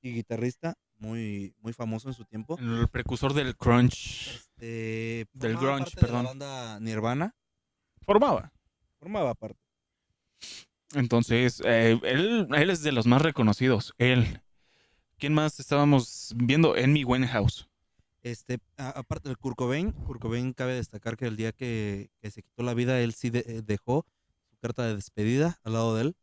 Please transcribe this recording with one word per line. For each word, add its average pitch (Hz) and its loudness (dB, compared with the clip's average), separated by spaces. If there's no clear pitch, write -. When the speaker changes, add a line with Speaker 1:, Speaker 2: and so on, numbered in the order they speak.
Speaker 1:
y 127 -10
guitarrista 117 -6
muy, 107 -8
muy 113 -10
famoso 110 -6
en 127 -8
su 117 -16
tiempo. 113 -10
Speaker 2:
El 117 0
precursor 127 -2
del 135 0
crunch. - 2
Speaker 1:
Este, 113 -8
Speaker 2:
Del 120 -2
Speaker 1:
formaba 135 0
Speaker 2:
grunge, 131 -6
Speaker 1:
parte - -18
de - 2
la 120 6
Speaker 2:
perdón. 123 -2
Speaker 1:
banda 131 -10
Nirvana. 113 -2
Speaker 2:
Formaba. 208 2
Speaker 1:
Formaba 127 -4
parte. 107 -12
Speaker 2:
Entonces, 120 2
eh, 113 6
él, 180 2
él 151 4
es 170 -2
de 151 0
los 117 2
más 127 6
reconocidos. 127 2
Él. 120 2
¿Quién 143 0
más 151 2
estábamos 143 2
viendo? 135 4
Amy 139 4
Winehouse. 123 0
Speaker 1:
Este, 120 -8
a-, 135 -8
aparte 135 -10
de 127 -6
Kurt 127 -6
Cobain, 143 -2
Kurt - -10
Cobain 120 -4
cabe 127 -4
destacar 113 -8
que 127 -6
el 110 -4
día 113 -4
que, 107 -4
que 104 -12
se - -20
quitó - -10
la 123 -2
vida, 123 2
él 117 0
sí - -4
de-, 117 -2
eh, 113 -8
dejó 120 -2
su - -20
carta 117 -4
de 110 -2
despedida 120 0
al 113 -6
lado 113 2
de 110 0
él. 160 -2